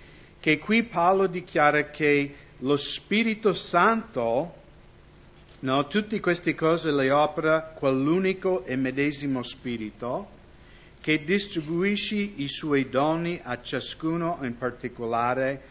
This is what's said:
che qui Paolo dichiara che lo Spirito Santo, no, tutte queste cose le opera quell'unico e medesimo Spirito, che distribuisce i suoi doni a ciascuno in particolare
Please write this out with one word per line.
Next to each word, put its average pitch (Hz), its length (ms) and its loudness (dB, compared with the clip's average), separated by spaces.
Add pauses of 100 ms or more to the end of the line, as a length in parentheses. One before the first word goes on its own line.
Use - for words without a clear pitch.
(400)
che 151 200 2
qui 220 240 2
Paolo 190 440 2
dichiara 151 640 2
che 143 460 2 (280)
lo 143 140 2
Spirito 214 760 0
Santo, 170 1000 0 (1080)
no, 135 280 0
tutte 208 320 -2
queste 170 360 0
cose 160 360 2
le 135 200 2
opera 156 500 2
quell'unico 180 1040 0
e 127 100 -4
medesimo 135 680 -2
Spirito, 123 840 -8 (720)
che 156 220 0
distribuisce 180 920 -2
i 104 320 -4
suoi 139 420 0
doni 160 540 0
a 123 180 -6
ciascuno 165 800 -4
in 120 140 -6
particolare 123 1120 -2